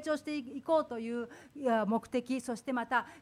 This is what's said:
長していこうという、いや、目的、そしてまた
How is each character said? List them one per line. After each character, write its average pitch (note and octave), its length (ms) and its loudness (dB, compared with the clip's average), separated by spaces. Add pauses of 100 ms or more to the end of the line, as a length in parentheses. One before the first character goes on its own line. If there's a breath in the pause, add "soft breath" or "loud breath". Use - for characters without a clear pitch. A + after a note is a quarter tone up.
長 D4+ 140 2
し - 20 -16
て D4+ 160 -4
い C4+ 240 -6
こ D#4+ 200 4
う D4+ 40 2
と A#3+ 140 -6
い A#3 240 -4
う、 A3 40 -8 (300 loud breath)
い C#4+ 80 -4
や、 A3+ 220 4
目 A3+ 200 2
的、 B3+ 340 0
そ A#3+ 140 -4
し - 60 -8
て - 120 -6
ま A#3 120 0
た A#3+ 220 2 (160 loud breath)